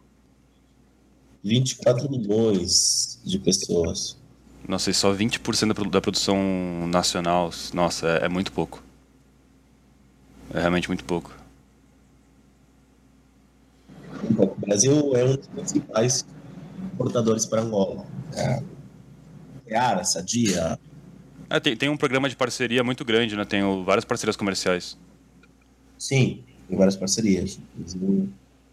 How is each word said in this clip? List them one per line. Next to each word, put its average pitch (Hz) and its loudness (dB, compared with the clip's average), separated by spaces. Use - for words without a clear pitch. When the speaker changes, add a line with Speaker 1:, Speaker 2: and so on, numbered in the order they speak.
Speaker 1:
Vinte 127 2
e - -12
quatro 131 2
milhões 107 2
de 92 -2
pessoas. - 0
Speaker 2:
Nossa, 95 -2
e 92 0
só 98 4
vinte 104 -2
por 110 -2
cento 107 2
da 104 0
produ-, 98 -4
da 92 2
produção 92 0
nacional, 87 0
nossa, 85 0
é, 82 2
é 87 -2
muito 90 -2
pouco. - -6
É 82 -4
realmente 87 2
muito 90 -4
pouco. 87 -6
Speaker 1:
Então, - 4
o - -2
Brasil 131 4
é 123 4
um 135 4
dos - -8
principais - 0
importadores 113 0
pra 110 0
Angola. 101 -2
É. - 0
Seara, 107 0
Sadia. 90 0
Speaker 2:
É, 156 0
tem, 117 0
tem 139 0
um 147 0
programa 135 2
de 120 -4
parceria 120 0
muito 123 -4
grande, 113 2
né? 101 -2
Tem 101 0
o, 95 0
várias 101 4
parcerias 107 -2
comerciais. 95 -2
Speaker 1:
Sim, - 2
tem 92 -2
várias 95 4
parcerias. 95 0
Inclusive, 95 -2